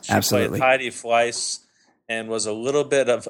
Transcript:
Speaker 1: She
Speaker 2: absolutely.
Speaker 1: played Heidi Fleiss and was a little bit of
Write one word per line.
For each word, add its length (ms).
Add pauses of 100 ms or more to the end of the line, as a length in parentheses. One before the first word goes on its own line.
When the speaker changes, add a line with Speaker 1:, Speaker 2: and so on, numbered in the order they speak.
Speaker 1:
She 100
Speaker 2:
absolutely. 480
Speaker 1:
played 80
Heidi 220
Fleiss 720 (480)
and 200
was 180
a 60
little 320
bit 240
of 220